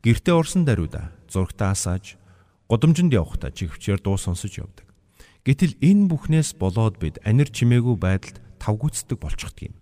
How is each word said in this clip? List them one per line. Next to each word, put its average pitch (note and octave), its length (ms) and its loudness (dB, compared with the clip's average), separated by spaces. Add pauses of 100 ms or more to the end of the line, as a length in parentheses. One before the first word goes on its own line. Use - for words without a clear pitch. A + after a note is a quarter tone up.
Гэртээ A#2 320 4
орсон E3 320 0
даруйда D#2 480 -4 (160)
зурагтаа F#2+ 400 -2
асааж, - 480 -6 (480)
гудамжинд D#3 400 4
явахдаа E2 480 0
чихвчээр F#2+ 480 -4
дуу G2 160 0
сонсож F#2+ 400 -6
явдаг. - 260 -16 (640)
Гэтэл C#3+ 320 0
энэ G3 320 4
бүхнээс D#3 480 -2
болоод F#2+ 400 0
бид D2+ 240 -4
анир A#2+ 240 2
чимээгүй A#2+ 480 2
байдалд F#2+ 400 -2 (240)
тавгүйцдэг A2 560 -4
болчихдөг - 560 -8
юм. - 100 -20